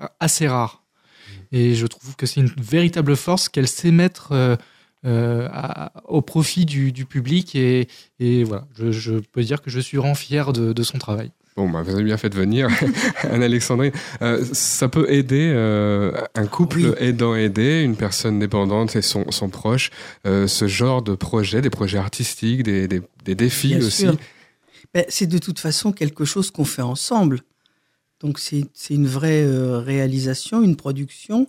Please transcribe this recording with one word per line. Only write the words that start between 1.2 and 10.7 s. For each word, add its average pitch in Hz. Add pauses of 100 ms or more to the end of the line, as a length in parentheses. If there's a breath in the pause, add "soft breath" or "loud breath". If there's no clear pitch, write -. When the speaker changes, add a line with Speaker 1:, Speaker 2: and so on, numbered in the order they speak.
Speaker 1:
Et 120
je 113
trouve 131
que -
c'est 135
une 131
véritable 151
force 180
qu'elle 135
sait -
mettre, 175
euh, 127 (500 soft breath)
euh, 120
à, - (140)
au 156
profit 160
du, 139
du 131
public. 143
Et, 127 (320 loud breath)
et 123
voilà, 107 (100)
je, 113
je 110
peux 113
dire 139
que -
je 123
suis 131
vraiment 139
fier 143
de, 117